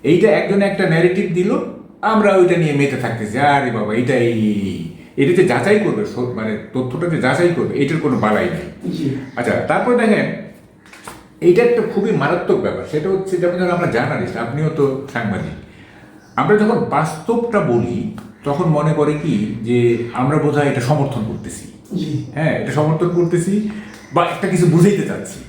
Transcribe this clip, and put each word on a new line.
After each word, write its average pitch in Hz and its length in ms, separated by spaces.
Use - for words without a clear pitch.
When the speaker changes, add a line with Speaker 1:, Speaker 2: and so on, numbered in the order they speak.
Speaker 1:
এইটা 180 280
একজন 196 320
একটা 185 260
ন্যারেটিভ 180 460
দিল, 196 200
আমরা 208 300
ওইটা 175 240
নিয়ে 156 160
মেতে 139 240
থাকতেছি, 113 420
"আরে 139 320
বাবা, 107 240
এটা 123 200
এই, 104 680
এটা 143 160
যে 170 160
যাচাই 190 320
করবে, 127 240
স-, 123 320
মানে 110 220
তথ্যটা 160 340
যে 156 140
যাচাই 175 360
করবে, - 220
এটার 156 220
কোনো 127 180
বালাই 104 260
নাই।" - 480
Speaker 2:
জি। 139 240
Speaker 1:
আচ্ছা, 117 160
তারপর 208 280
দেখেন, 208 300
এইটা 180 220
একটা 240 200
খুবই 202 180
মারাত্মক 165 480
ব্যাপার। - 300
সেটা 151 180
হচ্ছে, 185 280
যেমন 175 220
ধরেন 180 120
আমরা 175 160
জার্নালিস্ট, 120 500
আপনিও 131 400
তো 131 360
সাংবাদিক। 92 400
আমরা 208 200
যখন 208 340
বাস্তবটা 208 680
বলি, 120 560
তখন 160 260
মনে 151 220
করে 151 200
কি 107 500
যে 117 360
আমরা 139 240
বোধহয় 147 280
এটা 123 140
সমর্থন 135 480
করতেছি। - 680
Speaker 2:
জি। 151 280
Speaker 1:
হ্যাঁ, 156 280
এটা 127 100
সমর্থন 160 360
করতেছি 175 600
বা 170 100
একটা - 240
কিছু 175 180
বুঝাইতে 175 360
চাচ্ছি। - 460